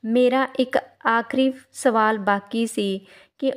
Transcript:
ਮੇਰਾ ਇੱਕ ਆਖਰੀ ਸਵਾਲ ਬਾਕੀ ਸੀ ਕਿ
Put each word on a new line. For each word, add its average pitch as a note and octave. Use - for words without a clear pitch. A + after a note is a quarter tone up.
ਮੇਰਾ B3
ਇੱਕ B3+
ਆਖਰੀ A#3
ਸਵਾਲ A3
ਬਾਕੀ G3+
ਸੀ G3
ਕਿ C4+